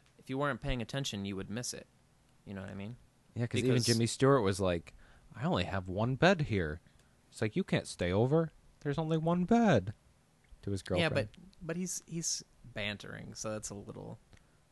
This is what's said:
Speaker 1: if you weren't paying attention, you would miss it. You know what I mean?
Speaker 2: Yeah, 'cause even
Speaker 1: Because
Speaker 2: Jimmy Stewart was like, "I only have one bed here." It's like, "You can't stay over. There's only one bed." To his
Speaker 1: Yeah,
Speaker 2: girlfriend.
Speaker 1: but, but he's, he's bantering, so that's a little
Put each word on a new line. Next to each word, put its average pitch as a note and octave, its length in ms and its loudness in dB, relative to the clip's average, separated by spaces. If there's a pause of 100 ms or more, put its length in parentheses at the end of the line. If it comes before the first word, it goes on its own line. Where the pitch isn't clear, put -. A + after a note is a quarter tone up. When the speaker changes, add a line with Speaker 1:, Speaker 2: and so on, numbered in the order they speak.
(180)
Speaker 1:
if - 120 -18
you C3 80 -4
weren't C#3 240 -2
paying C3 200 -2
attention, A2 420 -4
you G2 120 -4
would F#2+ 140 -8
miss A#2+ 240 -6
it. - 120 -14 (580)
You G2+ 100 -12
know F#2+ 80 -8
what G2 80 -10
I G2 40 -10
mean? G2+ 220 -10 (380)
Speaker 2:
Yeah, A#2 120 0
'cause B2 160 0
even B2+ 120 4
Speaker 1:
Because A#2+ 120 4
Speaker 2:
Jimmy A#2 200 4
Stewart C3 360 4
was G2 180 2
like, F2+ 340 0 (400)
"I A2 100 -6
only C#3+ 200 2
have F#2 240 -4
one A2 280 0
bed E3+ 260 6
here." F2 380 0 (500)
It's - 120 -12
like, A2 120 0
"You F#3 100 0
can't - 220 0
stay - 240 -2
over. C3+ 420 2 (280)
There's C#3+ 180 -2
only D#3+ 200 0
one F3 260 2
bed." F3 480 6 (680)
To - 80 -6
his G2 120 -2
Speaker 1:
Yeah, D#3+ 280 2
Speaker 2:
girlfriend. A#2+ 240 0
Speaker 1:
but, - 60 -20 (220)
but E3 140 -6
he's, F3+ 300 -6
he's - 360 -4 (220)
bantering, G#2 680 -6
so A2 180 -6
that's G#2+ 180 -6
a - 40 -10
little G2+ 440 -10 (540)